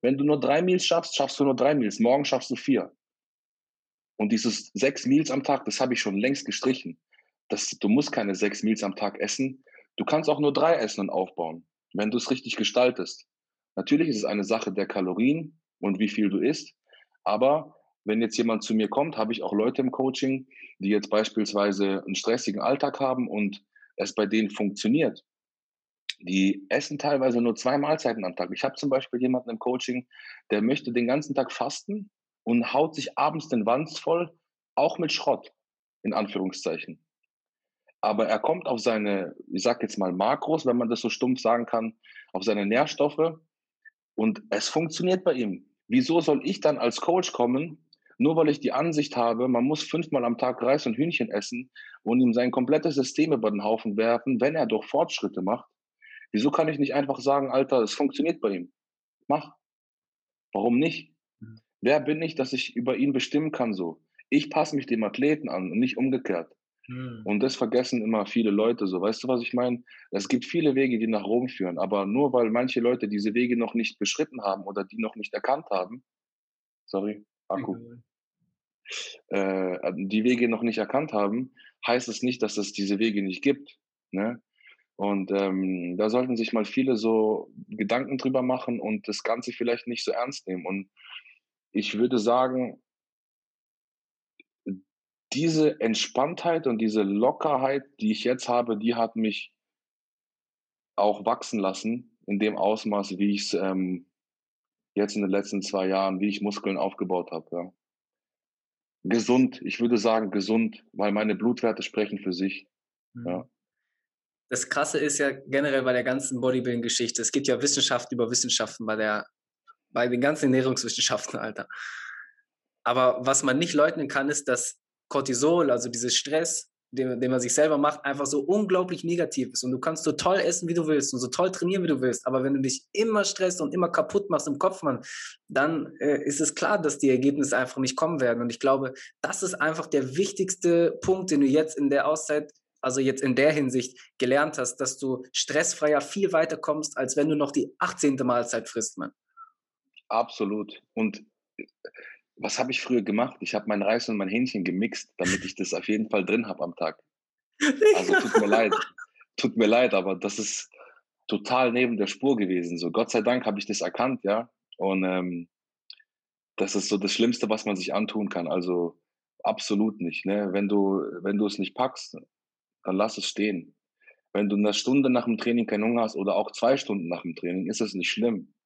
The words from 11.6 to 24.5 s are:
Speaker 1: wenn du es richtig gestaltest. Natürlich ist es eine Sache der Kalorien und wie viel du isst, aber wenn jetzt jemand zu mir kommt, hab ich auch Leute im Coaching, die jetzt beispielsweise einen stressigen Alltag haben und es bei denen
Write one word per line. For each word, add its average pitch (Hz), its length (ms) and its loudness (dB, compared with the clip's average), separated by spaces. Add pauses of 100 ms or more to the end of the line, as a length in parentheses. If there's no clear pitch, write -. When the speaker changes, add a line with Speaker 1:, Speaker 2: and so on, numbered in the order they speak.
Speaker 1:
wenn 107 180 0
du 120 60 0
es 117 140 -2
richtig - 260 -4
gestaltest. 123 720 0 (480)
Natürlich 156 320 2
ist 127 80 0
es 104 80 -4
eine 101 200 0
Sache 107 280 -2
der 95 140 -2
Kalorien 110 760 0 (180)
und 101 200 -2
wie 107 100 2
viel 104 220 0
du 98 80 0
isst, 131 360 -2 (480)
aber 131 540 2 (280)
wenn 107 160 2
jetzt 110 160 0
jemand 113 280 0
zu 113 100 -2
mir 107 140 2
kommt, 151 280 -2
hab 110 140 -2
ich 120 120 -4
auch - 100 -4
Leute 117 300 0
im 127 100 0
Coaching, 131 560 -2 (300)
die 98 100 -2
jetzt 104 220 0
beispielsweise 101 920 0
einen 92 120 -6
stressigen 113 440 -2
Alltag 139 400 0
haben 131 280 0
und 101 360 -4 (320)
es 98 180 -4
bei 104 120 2
denen 107 240 2